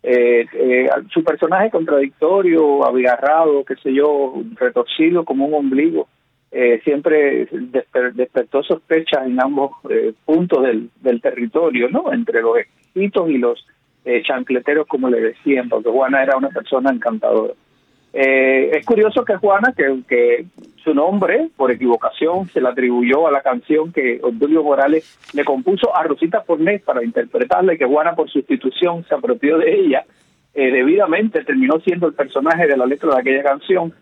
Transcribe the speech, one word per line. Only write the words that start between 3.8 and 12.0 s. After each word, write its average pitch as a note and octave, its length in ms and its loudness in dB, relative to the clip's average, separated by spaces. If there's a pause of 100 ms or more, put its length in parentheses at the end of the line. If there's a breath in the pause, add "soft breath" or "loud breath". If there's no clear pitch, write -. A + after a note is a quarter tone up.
sé C3+ 100 -2
yo, C#3+ 480 0 (140)
retorcido D#3+ 720 0
como C#3 220 -2
un D3+ 80 -4
ombligo, D3 520 0 (460)
eh, A#2+ 320 2
siempre C#3+ 640 2
desper-, B2+ 640 -4
despertó B2+ 500 -2
sospechas D#3+ 640 -2
en B2+ 160 0
ambos, C#3 300 -2 (180)
eh, A2+ 220 0 (120)
puntos D#3+ 380 2
del, A#2+ 280 -2 (100)
del A#2+ 200 0
territorio, B2 680 -2
¿no? D4+ 240 -2